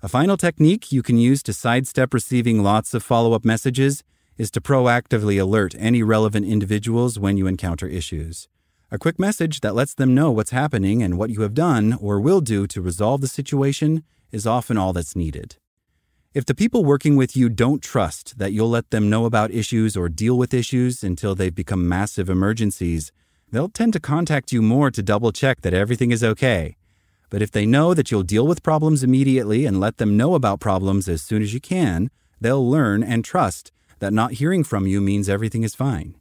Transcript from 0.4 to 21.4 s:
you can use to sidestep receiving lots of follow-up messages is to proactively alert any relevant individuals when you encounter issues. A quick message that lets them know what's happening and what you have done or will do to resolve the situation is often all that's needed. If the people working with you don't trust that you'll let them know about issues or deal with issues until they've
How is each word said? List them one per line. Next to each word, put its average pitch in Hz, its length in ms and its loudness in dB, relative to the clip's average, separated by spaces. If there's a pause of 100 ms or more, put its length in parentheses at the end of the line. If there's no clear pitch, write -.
you 131 120 0
can 120 160 2
use 127 240 4
to 110 100 -6
sidestep 127 640 0
receiving 117 480 2
lots 104 320 2
of 117 80 -2
follow-up 117 420 2
messages 131 580 0 (360)
is 110 140 -4
to 113 100 -4
proactively 120 800 2
alert 95 380 0
any 113 240 2
relevant 107 440 2
individuals 107 720 -2
when 98 180 0
you 95 100 0
encounter 92 400 -4
issues. 82 600 -10 (420)
A - 80 -6
quick - 200 -2
message 175 420 -2
that 104 140 -2
lets 127 180 0
them 131 220 2
know 147 160 4
what's 107 220 -2
happening 120 500 0
and 90 160 -2
what 107 100 -2
you 110 140 -4
have 104 100 -2
done 123 480 2
or 101 180 -2
will 175 220 4
do 107 280 0
to - 120 -8
resolve 104 400 0
the 135 80 -2
situation 143 760 -2 (280)
is 110 140 -6
often 117 320 0
all 95 160 0
that's 85 200 -6
needed. 80 420 -8 (760)
If 135 100 -2
the 139 100 -2
people 226 300 0
working 143 320 4
with 131 200 2
you 127 120 4
don't 113 340 0
trust - 560 -4
that 98 140 -4
you'll 110 160 0
let 117 220 -2
them 107 180 2
know 110 160 2
about 110 260 0
issues 110 460 -2
or 87 140 -2
deal 110 260 0
with 127 180 0
issues 123 480 -2
until 98 320 -2
they've 92 200 -2